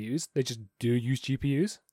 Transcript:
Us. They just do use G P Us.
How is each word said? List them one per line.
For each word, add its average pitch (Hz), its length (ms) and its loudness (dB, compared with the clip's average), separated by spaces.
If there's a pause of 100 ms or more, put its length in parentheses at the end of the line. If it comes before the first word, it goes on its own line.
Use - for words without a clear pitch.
(140)
Us. 160 200 -2
They 139 80 2
just 120 180 -4 (180)
do 120 140 2
use 120 280 2
G 135 180 -2
P 143 260 2
Us. - 160 -6 (120)